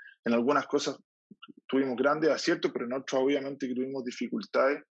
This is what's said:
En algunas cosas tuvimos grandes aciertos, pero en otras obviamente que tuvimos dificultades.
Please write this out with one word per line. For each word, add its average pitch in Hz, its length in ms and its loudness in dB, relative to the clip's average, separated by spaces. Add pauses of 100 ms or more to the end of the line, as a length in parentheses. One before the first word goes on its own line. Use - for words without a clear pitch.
(240)
En 120 80 2
algunas 135 340 2
cosas 143 320 -2 (680)
tuvimos 131 300 0
grandes 147 340 2
aciertos, 160 420 0
pero 120 140 -4
en 120 60 -6
otras 131 280 -2
obviamente 135 460 0
que 123 80 -4
tuvimos 131 300 -4
dificultades. 127 800 -2 (100)